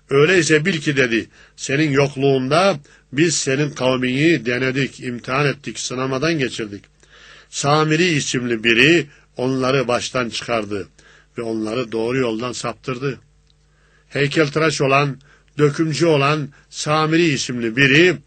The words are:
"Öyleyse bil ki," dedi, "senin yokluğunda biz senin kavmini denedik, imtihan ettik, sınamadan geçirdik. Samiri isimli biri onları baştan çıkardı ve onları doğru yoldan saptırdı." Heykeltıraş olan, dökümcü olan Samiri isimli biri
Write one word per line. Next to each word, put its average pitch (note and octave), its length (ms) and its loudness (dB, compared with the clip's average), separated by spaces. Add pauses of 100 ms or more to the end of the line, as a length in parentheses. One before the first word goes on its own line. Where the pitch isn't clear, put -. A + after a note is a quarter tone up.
(100)
"Öyleyse D#3 540 4
bil E3+ 160 -2
ki," C#3+ 160 -2
dedi, A#2 320 0 (280)
"senin D3 340 -2
yokluğunda C#3 920 2 (320)
biz D3+ 240 2
senin C3+ 340 -2
kavmini B2+ 760 0
denedik, C3 540 -2
imtihan B2+ 460 -4
ettik, A#2 320 -6
sınamadan C3 600 -4
geçirdik. G#2+ 460 -6 (640)
Samiri D#3 540 2
isimli B2 600 -2
biri C#3 420 4 (300)
onları C3 520 0
baştan A#2+ 400 -2
çıkardı G#2 600 -4 (500)
ve A#2 40 -8
onları A2+ 500 -4
doğru A2+ 260 -2
yoldan A#2+ 340 -2
saptırdı." B2+ 680 -8 (880)
Heykeltıraş D3 720 0
olan, C#3 400 0 (380)
dökümcü D3+ 480 2
olan D3 420 2 (220)
Samiri D#3 540 0
isimli A#2+ 520 -2
biri C#3+ 400 4 (100)